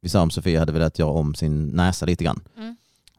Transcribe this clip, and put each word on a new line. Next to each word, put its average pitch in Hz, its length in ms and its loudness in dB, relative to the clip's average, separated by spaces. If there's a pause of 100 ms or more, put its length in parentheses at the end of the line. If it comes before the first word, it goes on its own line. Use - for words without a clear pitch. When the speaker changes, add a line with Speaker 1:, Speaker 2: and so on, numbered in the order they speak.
Speaker 1:
vi 87 80 -6
sa 92 140 4
om 82 80 4
Sofia 82 280 0
hade 80 140 0
velat 80 260 0
göra 78 120 2
om 76 240 0
sin 76 340 -2
näsa 87 380 0
lite 85 180 0
grann. - 160 -2 (160)
Speaker 2:
Mm. 226 200 -14 (420)